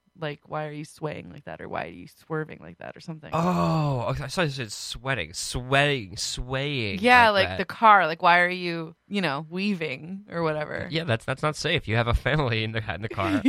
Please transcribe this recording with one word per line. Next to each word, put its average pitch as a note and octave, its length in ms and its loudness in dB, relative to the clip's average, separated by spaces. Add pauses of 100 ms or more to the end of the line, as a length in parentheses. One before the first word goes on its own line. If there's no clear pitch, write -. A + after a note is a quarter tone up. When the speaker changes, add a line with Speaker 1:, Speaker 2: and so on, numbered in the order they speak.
(200)
Speaker 1:
like, D3+ 260 -8
"Why D#3 220 -6
are D3 40 -10
you D3+ 140 -10
swaying - 460 -10
like - 140 -18
that?" - 160 -12
or, - 80 -10
"Why - 160 -6
are E2 40 -12
you F2 180 -16
swerving - 540 -8
like E3 180 -18
that?" - 180 -12
or - 20 -20
something. D#3 340 -14
Speaker 2:
Oh, D#3+ 760 2
okay, C3 140 -2
I B2 40 -8
thought F3+ 160 0
you D#3 60 0
said C3 220 -8
sweating. A2+ 600 -6
Sweating, C3 840 0
swaying C3 840 -4
Speaker 1:
Yeah, A#3+ 300 8
Speaker 2:
like G3+ 120 4
Speaker 1:
like, F3 80 2
Speaker 2:
that. - 100 -6
Speaker 1:
the F#3 60 -2
car. G3+ 420 6
Like, E3 140 -4
"Why F3 180 8
are F3 100 4
you, E3+ 460 -6 (120)
you G3+ 140 -2
know, D3+ 280 0
weaving?" F3+ 800 -4
or E3+ 140 -4
whatever. D3+ 480 -2
Speaker 2:
Yeah, D#3+ 140 -2
that's, A2+ 200 -2
that's C3 180 -6
not D3+ 120 0
safe. D3+ 320 -2
You A2 80 0
have A#2 120 2
a A#2+ 60 2
family B2+ 500 2
in A2 100 -4
the, G#2+ 200 -4
in F2 80 -8
the G#2+ 80 -6
car. G2 400 0